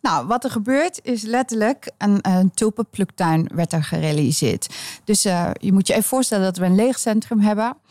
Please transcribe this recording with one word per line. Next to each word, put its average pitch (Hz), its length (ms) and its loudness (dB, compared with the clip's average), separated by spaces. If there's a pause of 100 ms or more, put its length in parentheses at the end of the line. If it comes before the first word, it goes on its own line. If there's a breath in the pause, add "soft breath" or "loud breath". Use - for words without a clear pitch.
Nou, 156 240 0
wat 233 180 -2
er 254 60 -2
gebeurt 262 520 -2
is 233 200 -4
letterlijk 226 760 -2
een, 202 200 2 (100)
een 185 220 4
tulpenpluktuin 185 1040 -2
werd 170 180 -2
er 160 120 0
gerealiseerd. 151 880 -2 (300 loud breath)
Dus, 208 200 0
eh, 175 280 0
je - 200 -2
moet 190 140 4
je - 60 0
even 220 160 2
voorstellen 226 360 0
dat 185 120 -2
we 180 80 -2
een 185 100 4
leeg 240 240 4
centrum 220 420 0
hebben 214 360 2 (140 loud breath)